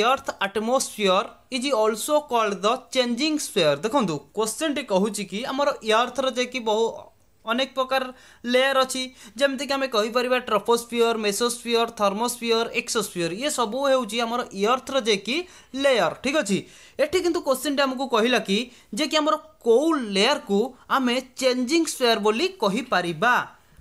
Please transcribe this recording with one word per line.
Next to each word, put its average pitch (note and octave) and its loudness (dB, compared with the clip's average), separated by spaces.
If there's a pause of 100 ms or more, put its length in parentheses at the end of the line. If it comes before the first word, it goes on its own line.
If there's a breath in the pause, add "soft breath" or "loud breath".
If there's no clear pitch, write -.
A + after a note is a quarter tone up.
earth B3+ 0 (120)
atmosphere G#3 0 (260)
is B3+ -4
also A3 0
called A3+ 0
the G#3+ 2 (180)
changing B3+ 0
sphere?" D#3 2
ଦେଖନ୍ତୁ, G3+ 0 (200)
କ୍ୱେଶ୍ଚିନ୍ଟି C4 -2
କହୁଛି G3+ 0
କି G#3+ -8
ଆମର C4+ 0 (100)
ଏର୍ଥର A#3+ 0
ଯେ B3 -2
କି B3 -8
ବହୁ A3 0 (520)
ଅନେକ A#3+ -2
ପ୍ରକାର C4 0 (420 loud breath)
ଲେୟାର C4 4
ଅଛି, C4 -2 (220 loud breath)
ଯେମିତିକି C4+ 0
ଆମେ C4+ -2
କହିପାରିବା A#3+ 0
ଟ୍ରୋପୋସ୍ଫିୟର, A#3 0
ମେସୋସ୍ଫିୟର, A#3 0
ଥର୍ମୋସ୍ଫିୟର, A3+ 0
ଏକ୍ସୋସ୍ଫିୟର। G3 -4
ଇଏ C4 -4
ସବୁ B3+ -2
ହେଉଛି A#3+ 0
ଆମର A#3 -2 (120)
ଏର୍ଥର B3 0
ଯେ G#3+ 2
କି C4+ -4 (280 loud breath)
ଲେୟାର, B3+ 2 (100)
ଠିକ୍ C#4+ 0
ଅଛି? G3+ 0 (420 loud breath)
ଏଠି D4+ 2
କିନ୍ତୁ E4+ 0
କ୍ୱେଶ୍ଚିନ୍ଟି C#4 -2
ଆମକୁ C4 -2
କହିଲା A#3 2
କି G#3 -2 (220 loud breath)
ଯେ D4 -2
କି D#4 -2
ଆମର D4+ 2
କୋଉ D4+ 2
ଲେୟାରକୁ G#3+ 0 (300 loud breath)
ଆମେ B3 2 (220)
ଚେଞ୍ଜିଂ B3+ 2
ସ୍ପେୟାର A#3 0
ବୋଲି A3 2
କହିପାରିବା। G3 0 (460 soft breath)